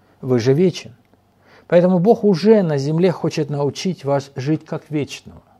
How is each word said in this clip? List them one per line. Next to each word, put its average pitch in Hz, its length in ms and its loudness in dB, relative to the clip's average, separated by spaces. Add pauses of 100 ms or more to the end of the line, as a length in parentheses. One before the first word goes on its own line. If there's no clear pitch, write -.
(200)
Вы 127 180 0
же 120 140 2
вечен. 156 420 0 (760)
Поэтому 180 300 4
Бог 202 260 2
уже 208 380 4
на 156 160 -2
земле 156 340 0
хочет 151 380 -4
научить 143 540 -6
вас 139 300 -4
жить 151 300 -4
как - 260 -12
вечного. 135 520 -10 (180)